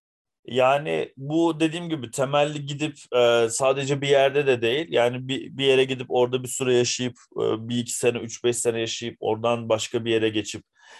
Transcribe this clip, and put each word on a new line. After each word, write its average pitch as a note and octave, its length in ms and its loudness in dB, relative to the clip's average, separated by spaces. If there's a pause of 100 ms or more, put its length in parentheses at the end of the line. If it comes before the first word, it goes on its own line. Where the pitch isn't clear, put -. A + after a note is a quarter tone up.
(460)
Yani C#3+ 720 0
bu D#3 420 0
dediğim E3 300 -2
gibi B2 220 -6
temelli D3 540 0
gidip, C#3+ 320 -6 (180)
e, A#2 340 6
sadece C3+ 520 0
bir C#3 60 -2
yerde C#3 400 4
de A#2+ 140 2
değil. C3+ 280 0
Yani B2+ 380 0
bir, B2+ 300 -6
bir C3+ 80 -2
yere C3+ 180 6
gidip C3 260 -4
orada B2 340 2
bir B2 40 -10
süre B2+ 260 -2
yaşayıp, B2 420 0 (200)
e, A2+ 340 -2
bir A#2+ 80 -2
iki A#2+ 160 -6
sene, A#2+ 240 0
üç A#2 260 -10
beş A#2+ 140 2
sene A2+ 220 -2
yaşayıp A#2 400 -6
oradan A2+ 500 -2
başka A2+ 360 -2
bir A#2 60 0
yere A2 180 2
geçip. G#2 340 -4 (360)